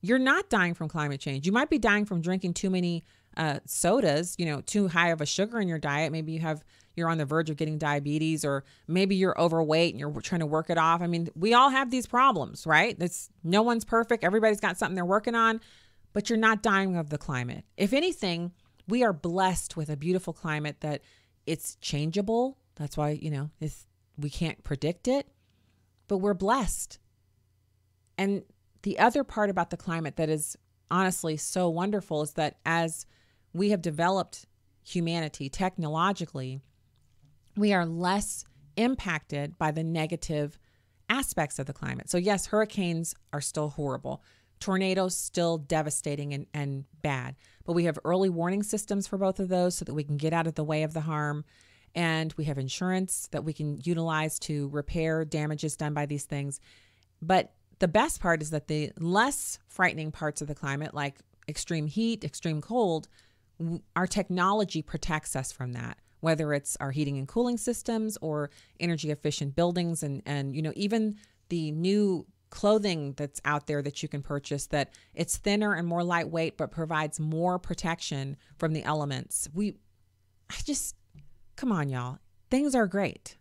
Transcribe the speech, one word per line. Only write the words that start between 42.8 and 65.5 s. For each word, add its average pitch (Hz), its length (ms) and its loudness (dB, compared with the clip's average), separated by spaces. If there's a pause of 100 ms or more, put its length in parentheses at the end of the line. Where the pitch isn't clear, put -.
are 147 80 -4
still 151 300 -4
horrible. 135 520 -6 (380)
Tornadoes 185 560 0
still 170 420 0
devastating 147 760 -2
and, 143 220 -6
and 139 300 -4 (180)
bad. 131 340 -4 (280)
But 170 100 -2
we 170 100 4
have 160 200 0
early 185 260 2
warning 175 320 -2
systems 208 440 -2
for 202 120 -4
both 190 220 0
of 185 80 -2
those 180 280 2
so - 80 -6
that 139 100 -8
we 151 100 -2
can 147 120 -2
get 156 160 0
out 165 140 2
of 160 80 -2
the 151 100 -2
way 151 180 0
of 156 120 -2
the 160 80 -2
harm. 151 420 -2 (500)
And 160 440 0
we 156 60 -2
have 143 140 -2
insurance 185 760 -2
that 151 120 -4
we 156 80 -4
can 147 320 -4
utilize 160 560 0
to 143 280 -4
repair 160 560 0
damages 151 520 -4
done 151 160 -2
by 147 140 -2
these 147 180 -6
things. 143 360 -6 (600)
But 180 320 2 (280)
the 180 80 4
best 220 320 4
part 165 200 2
is 151 100 -6
that 151 180 -4
the 151 300 -2
less 202 680 0
frightening 156 460 0
parts 151 280 -4
of 147 80 -8
the 147 60 -6
climate, 143 400 -6
like 143 240 -4 (300)
extreme 151 400 -2
heat, 226 360 -2
extreme 156 380 -4
cold, 196 460 0 (500)
w-, 165 240 -4 (140)
our 180 100 2
technology 185 720 0
protects - 540 -4
us 131 160 -4